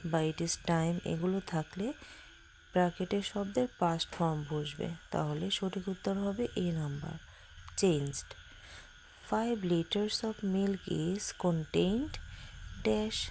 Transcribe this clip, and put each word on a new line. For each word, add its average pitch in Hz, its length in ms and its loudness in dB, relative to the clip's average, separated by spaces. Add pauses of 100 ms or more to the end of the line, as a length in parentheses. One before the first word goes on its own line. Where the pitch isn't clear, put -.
(100)
বা 165 80 4 (120)
it 156 160 -6
is - 80 2 (160)
time 165 260 4 (160)
এগুলো 180 260 2 (140)
থাকলে 180 340 -2 (840)
ব্র্যাকেটে 180 460 2 (140)
শব্দের 202 360 2 (120)
পাস্ট 165 360 2
ফর্ম 160 220 2 (140)
বসবে, 147 360 -4 (240)
তাহলে 156 340 0 (120)
সঠিক 185 340 -2
উত্তর 196 220 0 (100)
হবে 202 200 0 (200)
এ - 20 2 (140)
নাম্বার, 143 360 -4 (640)
চেঞ্জড। 143 480 2 (1000)
"Five 226 280 2 (140)
liters 202 440 2 (120)
of 214 80 -4 (200)
milk 196 260 2 (240)
is 196 160 0 (220)
contained 180 680 2 (720)
dash 214 340 2 (100)